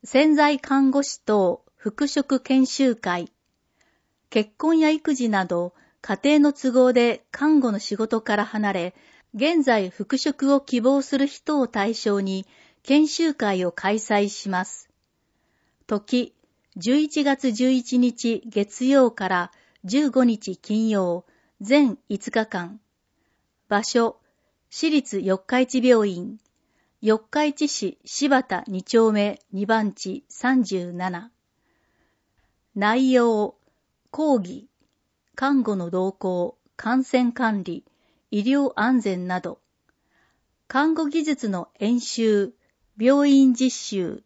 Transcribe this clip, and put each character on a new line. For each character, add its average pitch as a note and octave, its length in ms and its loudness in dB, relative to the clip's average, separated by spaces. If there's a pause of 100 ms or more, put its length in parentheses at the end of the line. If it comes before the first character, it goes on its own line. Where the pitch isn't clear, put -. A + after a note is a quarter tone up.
潜 D4+ 300 2
在 D4 240 2
看 C4+ 320 2
護 C#4 120 2
師 - 220 -8
等 G3 400 0 (120)
復 A3+ 320 -4
職 - 320 -2
研 C4 260 2
修 B3+ 280 0
会。 F3+ 380 -6 (960)
結 G#3+ 300 -2
婚 D#4+ 200 2
や D#4 120 4
育 D#4 240 0
児 B3+ 140 -2
な G3 160 0
ど、 F3 300 -4 (280)
家 G3 200 -6
庭 D4+ 160 6
の D4 140 6
都 C4 200 -2
合 B3+ 200 6
で A#3+ 380 2
看 D4+ 300 4
護 B3 120 0
の G3+ 60 -4
仕 G#3 180 -6
事 A3 240 -2
か A3 160 -2
ら G#3 80 0
離 G#3 280 -2
れ、 F3+ 220 -4 (400)
現 D4 280 2
在 A3 280 2
復 A#3 280 -6
職 C#4 360 0
を C#4 60 2
希 B3+ 200 -2
望 C4+ 220 2
す C#4 160 -2
る C#4 80 2
人 D4+ 340 -4
を A#3+ 80 -2
対 G#3+ 260 -2
象 G3+ 260 -2
に、 F#3+ 260 -6 (360)
研 D4+ 240 4
修 D#4 280 -2
会 G3 300 -2
を F3 80 -2
開 G3+ 240 -2
催 G#3 320 0
し - 200 -10
ま F#3 160 -4
す。 - 260 -18 (960)
時、 A3+ 480 -4 (420)
十 G3+ 200 0
一 D4+ 280 0
月 C4+ 280 0
十 B3 180 0
一 B3+ 280 0
日 A#3+ 480 0
月 G#3 400 -4
曜 C4 240 4
か G3+ 180 -8
ら F3+ 240 -2 (320)
十 C4 260 0
五 B3+ 140 2
日 G#3+ 320 -2
金 A3 320 -2
曜、 F3+ 380 -2 (340)
全 A#3+ 380 2 (100)
五 G3+ 220 -6
日 A3 160 -2
間。 F#3 340 -10 (880)
場 G#3 140 0
所、 A#3 380 -2 (500)
市 D#4+ 200 -2
立 B3+ 300 0
四 F#3+ 180 -2
日 B3 220 -2
市 B3+ 260 0
病 A3+ 220 4
院、 F#3+ 300 -8 (640)
四 A3 160 2
日 D4 280 -4
市 D4 220 -4
市 - 360 -8
柴 C4+ 400 -2
田 F3+ 240 -8
二 F#3 140 -8
丁 A3+ 300 2
目 G#3 280 -2 (120)
二 G3 140 -6
番 G#3+ 260 -2
地 G3 360 -12
三 B3+ 340 -2
十 F3+ 300 -6
七。 F3 380 -8 (1400)
内 A#3 380 2
容、 A#3 440 2 (540)
講 D4 280 0
義、 F#3 300 -10 (680)
看 C4+ 280 0
護 G#3+ 140 -2
の F3 140 -6
動 F#3 220 -2
向、 F3+ 440 -6 (200)
感 B3+ 280 -2
染 B3+ 280 0
管 A3 300 -2
理、 E3+ 220 -10 (460)
医 G3+ 100 -2
療 C4+ 360 0
安 B3 240 2
全 F#3 260 -4
な F3+ 140 -4
ど。 - 200 -12 (1080)
看 D4+ 260 0
護 D#4 140 -2
技 D#4 160 -2
術 C#4+ 240 -4
の F#3 200 -6 (100)
演 A#3 220 0
習、 G#3+ 520 -2 (440)
病 C#4 340 4
院 C4+ 240 6
実 B3+ 160 0
習。 - 560 -8